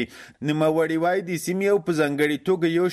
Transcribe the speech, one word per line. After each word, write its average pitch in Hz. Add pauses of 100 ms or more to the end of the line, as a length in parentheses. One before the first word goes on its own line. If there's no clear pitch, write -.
(460)
نوموړي 156
وایي، 180
د 175
سیمې 190
او 202
په 175
ځانګړي 147 (100)
توګه 170
یو 180